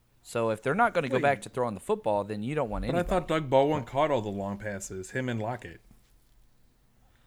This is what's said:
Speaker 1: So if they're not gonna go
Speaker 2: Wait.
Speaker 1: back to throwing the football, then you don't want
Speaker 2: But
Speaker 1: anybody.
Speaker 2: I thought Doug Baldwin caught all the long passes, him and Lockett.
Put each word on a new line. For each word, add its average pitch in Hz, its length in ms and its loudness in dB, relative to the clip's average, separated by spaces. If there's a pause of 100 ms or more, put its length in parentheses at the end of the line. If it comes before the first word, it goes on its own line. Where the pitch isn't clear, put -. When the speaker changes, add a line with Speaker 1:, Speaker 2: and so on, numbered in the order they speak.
(220)
Speaker 1:
So 113 300 0
if 107 100 -2
they're 135 140 0
not 220 180 4
gonna 165 160 0
go 131 60 0
Speaker 2:
Wait. 127 80 2
Speaker 1:
back 143 200 4
to - 60 -14
throwing 120 240 -2
the 95 60 -8
football, 110 460 0
then 107 180 -6
you 131 100 -4
don't 139 160 0
want 98 140 -4
Speaker 2:
But 110 60 -2
Speaker 1:
anybody. 175 160 2
Speaker 2:
I - 40 -4
thought 180 200 0
Doug 156 200 0
Baldwin 139 360 4
caught 147 260 2
all 127 100 2
the 104 80 -4
long 98 300 -4
passes, 98 520 -8
him 131 180 -2
and 113 120 -2
Lockett. 120 380 -8 (1500)